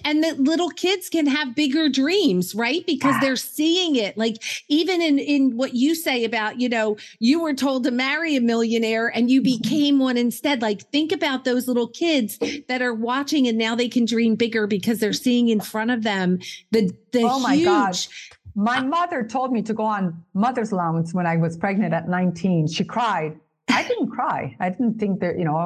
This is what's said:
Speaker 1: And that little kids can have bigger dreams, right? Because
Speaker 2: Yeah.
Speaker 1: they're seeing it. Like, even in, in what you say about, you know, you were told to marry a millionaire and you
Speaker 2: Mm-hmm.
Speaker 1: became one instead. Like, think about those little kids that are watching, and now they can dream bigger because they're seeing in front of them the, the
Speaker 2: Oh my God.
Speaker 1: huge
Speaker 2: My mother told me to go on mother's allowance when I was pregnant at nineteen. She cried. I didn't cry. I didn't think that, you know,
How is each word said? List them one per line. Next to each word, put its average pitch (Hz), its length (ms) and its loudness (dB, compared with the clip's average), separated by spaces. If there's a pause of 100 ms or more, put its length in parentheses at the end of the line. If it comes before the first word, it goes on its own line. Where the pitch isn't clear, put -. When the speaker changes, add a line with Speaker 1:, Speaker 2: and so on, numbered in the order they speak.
Speaker 1:
And 302 180 0
that 320 160 -2
little 320 300 2
kids 370 400 -4
can 320 180 0
have 269 280 0
bigger 302 340 2
dreams, 269 680 2
right? 247 320 -2
Because 285 280 0
Speaker 2:
Yeah. 226 60 -2
Speaker 1:
they're 269 160 0
seeing 330 600 0
it. 202 220 -2
Like, 226 240 -2 (260)
even 339 320 2
in, 302 180 2
in 269 380 2
what 254 180 -2
you 277 200 2
say 262 300 -2
about, 220 360 -2
you 247 80 0
know, 220 300 0 (200)
you 277 220 4
were 311 140 -2
told 262 300 0
to 262 60 2
marry 277 460 0
a 254 60 2
millionaire 233 680 0
and 233 220 0
you 262 100 6
Speaker 2:
Mm-hmm. 247 220 0
Speaker 1:
became 285 380 2
one 254 180 2
instead. 240 420 0
Like, 208 220 -2 (100)
think 311 200 0
about 285 340 -2
those 247 200 0
little 240 220 0
kids 269 500 0 (300)
that 254 140 -2
are 247 100 0
watching, 254 560 0
and 226 80 0
now 226 180 0
they 247 140 0
can 233 160 2
dream 226 300 2
bigger 220 320 0
because 208 340 0
they're 202 140 0
seeing 240 340 2
in 214 120 2
front 220 320 -4
of 233 100 -2
them 190 380 0 (300)
the, 208 220 2 (200)
the 240 100 2
Speaker 2:
Oh 226 180 2
my 262 240 2
God. 202 320 4
Speaker 1:
huge - 140 -6 (440)
Speaker 2:
My 240 280 0
mother 330 440 0
told 254 240 -2
me 226 120 0
to - 100 -4
go 220 120 -2
on 190 380 -2 (120)
mother's 226 380 0
allowance 165 420 -2
when 180 120 0
I 165 120 2
was 165 180 0
pregnant 190 380 0
at 165 120 -2
nineteen. 175 640 0
She 165 160 -2
cried. 170 560 -4 (300)
I 240 180 2
didn't 466 220 -2
cry. 170 500 -6
I 185 80 -2
didn't 220 300 -2
think 196 220 -2
that, 175 180 -2
you 180 80 -2
know, 151 200 0